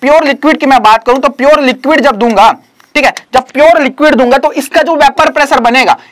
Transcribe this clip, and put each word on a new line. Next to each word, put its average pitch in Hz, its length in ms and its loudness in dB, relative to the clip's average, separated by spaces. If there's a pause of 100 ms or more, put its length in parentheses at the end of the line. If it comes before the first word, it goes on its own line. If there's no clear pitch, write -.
Pure 294 220 2
liquid 285 360 -2
की 302 60 -4
मैं 269 180 2
बात 214 220 2
करूं 247 140 0
तो 269 120 -2
pure 294 300 2
liquid 269 400 -2
जब 254 160 0
दूंगा, 220 340 2 (440)
ठीक 294 100 -2
है, 220 80 0 (200)
जब 254 160 -2
pure 320 320 2
liquid 294 340 0
दूंगा 247 220 2
तो 294 160 -2
इसका 311 280 -2
जो 320 140 -2
vapor 285 360 0
pressure 285 300 -2
बनेगा, 240 340 0 (160)